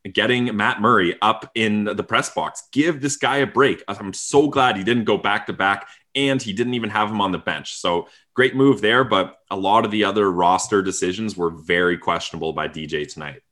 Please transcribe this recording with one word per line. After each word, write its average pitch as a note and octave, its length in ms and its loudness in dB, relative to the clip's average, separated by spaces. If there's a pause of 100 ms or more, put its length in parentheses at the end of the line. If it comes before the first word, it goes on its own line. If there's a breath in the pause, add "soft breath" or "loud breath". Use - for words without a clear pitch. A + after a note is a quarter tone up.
(100)
getting A#2 460 0
Matt G#2+ 240 0
Murray G#2 420 2
up A2 320 0
in G#2+ 300 0
the G2 180 -4
press - 280 -2
box. - 420 -6
Give D3+ 280 0
this C#3 160 -4
guy C3 200 0
a C#3 100 2
break. A2+ 400 2
I'm G2+ 280 -10
so D3 340 2
glad C3 280 2
he F#2+ 60 -4
didn't A2+ 220 0
go G#2 140 2
back-to-back, G2 680 -2 (300 loud breath)
and C3+ 260 0
he A2 100 -6
didn't A#2+ 220 -2
even A2+ 160 -2
have G#2+ 200 0
him A2 100 -2
on G2 100 0
the F2 80 -2
bench. D#2 380 -8
So F2 320 -2 (260 soft breath)
great B2+ 220 2
move C3+ 240 6
there, A#2 240 4
but G2 340 0 (140)
a G2 40 -4
lot G2 280 2
of G#2 80 -2
the G#2+ 120 2
other G2 280 2
roster F2+ 500 2
decisions F#2+ 540 -4
were E2+ 140 -2
very F2 480 0
questionable E2 560 -4
by D#2 120 -4
D D#2 200 -10
J D2+ 180 -4
tonight. D2 480 -14